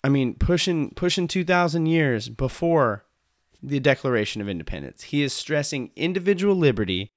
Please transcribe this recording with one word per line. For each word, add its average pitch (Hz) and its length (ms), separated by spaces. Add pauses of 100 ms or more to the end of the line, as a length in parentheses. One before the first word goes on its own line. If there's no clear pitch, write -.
I 139 60
mean, 135 260
pushing, 170 560
pushing 180 360
two 180 160
thousand 170 440
years 135 420
before 127 760 (560)
the 139 180
Declaration 127 640
of 101 80
Independence. 80 540
He 147 180
is 139 120
stressing 143 640
individual 185 600
liberty 104 600